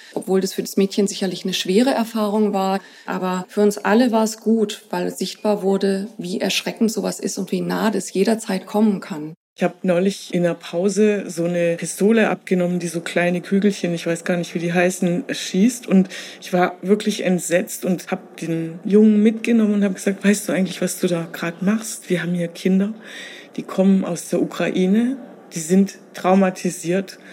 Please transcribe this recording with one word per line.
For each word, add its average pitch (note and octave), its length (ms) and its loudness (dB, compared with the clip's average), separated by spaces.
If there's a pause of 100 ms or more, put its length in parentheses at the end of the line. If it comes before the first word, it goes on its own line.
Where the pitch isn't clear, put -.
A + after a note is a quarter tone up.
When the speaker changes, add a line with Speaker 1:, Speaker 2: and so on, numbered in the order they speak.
(140)
Speaker 1:
obwohl F#3+ 260 0
das F#3+ 140 -2
für - 80 -4
das - 160 -8
Mädchen G3+ 300 2
sicherlich F#3 380 -6
eine F#3 100 -4
schwere A#3 400 2
Erfahrung G#3+ 580 0
war. F#3+ 260 0 (280)
Aber F#3 400 -4
für - 140 0
uns G#3 180 4
alle A3+ 320 4
war A3 120 2
es G#3+ 160 -4
gut, G#3+ 520 0
weil F3+ 180 -2
sichtbar F#3+ 540 -4
wurde, G3 440 0 (120)
wie F3 200 -6
erschreckend - 520 -2
sowas F#3+ 280 -4
ist - 200 -6
und F#3+ 120 -6
wie F3+ 100 0
nah F3+ 280 0
das G3 240 -4
jederzeit G3 540 0
kommen G#3 320 2
kann. D#3 340 -10 (220)
Speaker 2:
Ich - 60 -8
hab F3 220 -2
neulich F#3 500 0
in F3 80 2
der E3+ 140 2
Pause G3+ 720 0
so E3+ 160 -4
eine E3+ 320 0
Pistole G3+ 560 2
abgenommen, F3+ 480 0
die F3 80 -4
so E3+ 140 -6
kleine F3 380 0
Kügelchen, G3 540 0
ich E3 140 -6
weiß E3+ 160 -2
gar F3+ 120 -2
nicht, E3+ 200 -6
wie F3 40 -4
die E3+ 140 -4
heißen, F3+ 560 0
schießt. - 560 0
Und F#3+ 240 4 (320)
ich - 120 -10
war F3+ 280 2
wirklich G#3 420 0
entsetzt F3 640 -2
und F3+ 240 -2
hab - 280 -8
den E3 460 -6
Jungen G#3+ 380 6
mitgenommen A3 540 2
und G3+ 80 2
hab G3 100 2
gesagt, G3 320 -4
"Weißt G3+ 240 2
du - 40 -2
eigentlich, F3+ 280 -2
was - 180 -4
du - 60 0
da E3 260 0
grad E3+ 300 -8
machst? G#3+ 480 -2
Wir E3+ 140 0
haben F3 100 -2
hier E3+ 140 -2
Kinder, F#3+ 480 0 (600)
die - 60 -8
kommen F#3+ 440 2
aus - 240 -6
der - 120 0
Ukraine, G3+ 760 0 (360)
die E3+ 60 -8
sind F#3 400 2 (160)
traumatisiert F#3 1040 0 (140)